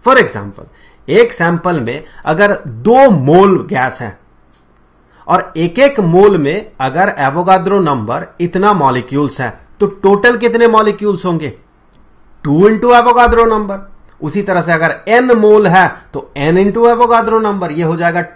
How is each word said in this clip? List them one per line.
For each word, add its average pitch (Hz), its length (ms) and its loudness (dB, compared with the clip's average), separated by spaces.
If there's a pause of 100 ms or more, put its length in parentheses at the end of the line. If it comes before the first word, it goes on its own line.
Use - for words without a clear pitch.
For 254 100 4
example, 101 480 -4 (440)
एक 226 240 2
सैंपल 170 480 -2
में 120 220 -8 (220)
अगर 196 420 0
दो 220 420 2
मोल 160 580 2
गैस 131 340 -4
है 104 180 -14 (1080)
और - 300 -4
एक 170 220 -4
एक 277 200 2
मोल 190 380 4
में 160 420 -4
अगर 151 380 -2
एवोगाद्रो 180 640 0
नंबर 135 480 -4 (140)
इतना 190 320 0
मॉलिक्यूल्स 139 680 -2
है, 117 180 -10 (200)
तो 202 80 0
टोटल 202 500 0
कितने 233 300 2
मॉलिक्यूल्स 208 580 -2
होंगे? 156 340 -6 (840)
टू 160 260 2
into 240 260 2
एवोगाद्रो 233 500 4
नंबर। 208 460 -4 (300)
उसी 170 220 -6
तरह 185 180 -2
से 170 100 -4
अगर 160 360 -2
एन 247 240 2
मोल 214 360 4
है, 175 280 2 (180)
तो - 240 -12
एन 156 180 0
into 202 340 2
एवोगाद्रो 226 500 0
नंबर, 202 320 -6
ये 165 120 -6
हो 165 120 -2
जाएगा 170 300 -4 (100)